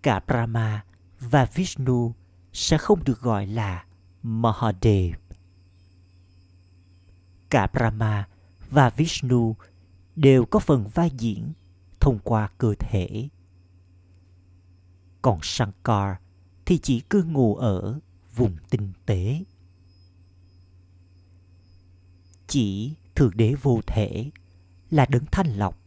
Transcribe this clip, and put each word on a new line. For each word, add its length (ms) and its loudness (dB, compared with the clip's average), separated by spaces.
Cả 260 2
Brahma 580 -2
và 260 2
Vishnu 680 -2
sẽ 240 0
không 260 2
được 180 -2
gọi 260 -2
là 380 -6
Mahadev. 920 0
Cả 180 2
Brahma 600 -2
và 200 4
Vishnu 640 0
đều 300 6
có 140 2
phần 280 0
vai 300 0
diễn 360 -6
thông 240 4
qua 340 -2
cơ 220 0
thể. 500 -4
Còn 200 2
Shankar 760 -2
thì 120 2
chỉ 220 0
cư 240 0
ngụ 320 2
ở 440 -2
vùng 220 0
tinh 240 -4
tế. 380 -2
Chỉ 480 -2
Thượng 220 2
Đế 240 2
vô 260 2
thể 440 -4
là 160 4
đấng 200 0
thanh 220 -2
lọc 400 -2